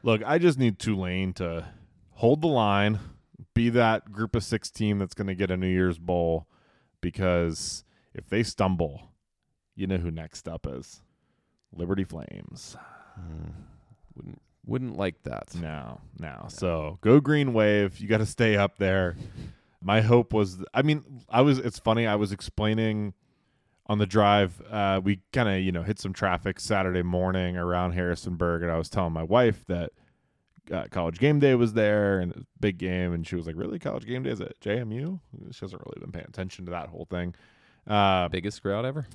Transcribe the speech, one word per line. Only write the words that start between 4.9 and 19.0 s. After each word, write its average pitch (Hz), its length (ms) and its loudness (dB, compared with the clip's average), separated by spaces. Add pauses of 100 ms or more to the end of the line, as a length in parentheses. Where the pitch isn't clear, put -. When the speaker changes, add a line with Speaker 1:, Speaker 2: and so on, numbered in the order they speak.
Speaker 1:
that's 92 140 -4
gonna 98 220 -4
get 92 160 0
a 92 60 0
New 92 100 0
Year's 92 320 2
Bowl, 85 480 -2 (540)
because 87 840 -2 (300)
if - 160 -14
they 113 140 0
stumble, 87 680 -2 (640)
you 95 120 -6
know 95 100 0
who 87 140 -4
next 80 360 -12
up 82 220 -10
is. - 320 -14 (720)
Liberty 92 300 -2
Flames. 50 720 -14 (400)
Speaker 2:
Hmm. 80 340 -12 (680)
Wouldn't, - 260 -18 (240)
wouldn't 120 320 -4
like 90 260 -4
that. - 320 -10
Speaker 1:
No, 78 440 -10 (200)
no. 71 240 -12
Speaker 2:
No. - 40 -14
Speaker 1:
So 82 540 -4
go 120 180 10
Green 143 340 2
Wave. 104 460 4
You 104 80 -10
gotta 107 180 2
stay 110 320 2
up 101 200 2
there. 95 380 2 (680)